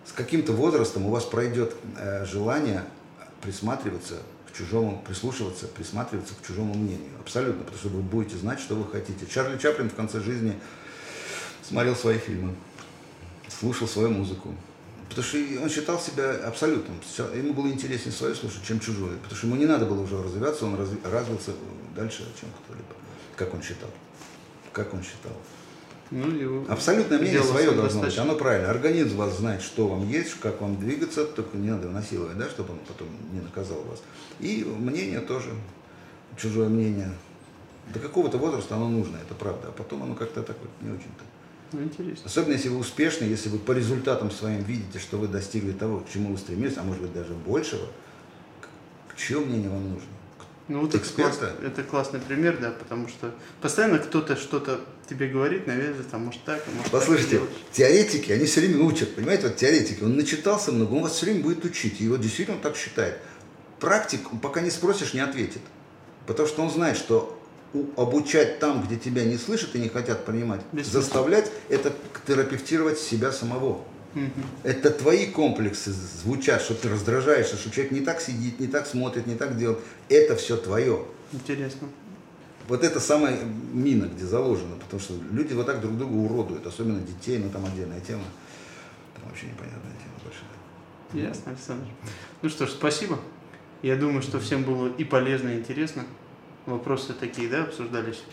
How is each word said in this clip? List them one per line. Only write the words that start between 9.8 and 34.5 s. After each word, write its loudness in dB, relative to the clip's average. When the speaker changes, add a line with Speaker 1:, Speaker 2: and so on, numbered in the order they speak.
Speaker 1:
в -8
конце -4
жизни 0
смотрел 2
свои 2
фильмы. -4
Слушал 0
свою 2
музыку. -2
Потому -4
что -2
и -2
он -2
считал 0
себя 0
абсолютным. 0
Ему 0
было 0
интереснее -4
свое -2
слушать, -6
чем 0
чужое. -4
Потому -12
что -4
ему 2
не 4
надо 4
было 0
уже -2
развиваться, -2
он -2
разви-, -2
развился -2
дальше, -6
чем -12
кто-либо. -16
Как -2
он -6
считал. -10
Как -4
он -6
считал. -12
Speaker 2:
Ну, -2
его -2
Speaker 1:
Абсолютное 4
мнение 6
Speaker 2:
дело 6
Speaker 1:
свое 6
должно 6
быть, 4
Speaker 2:
достаточно. 0
Speaker 1:
оно 4
правильно. 4
Организм 4
вас 2
знает, 0
что 2
вам 0
есть, 0
как -2
вам -2
двигаться, 0
только -4
не 0
надо -2
его -6
насиловать, -4
да, -4
чтобы -6
он -10
потом -12
не -6
наказал -6
вас. -12
И -2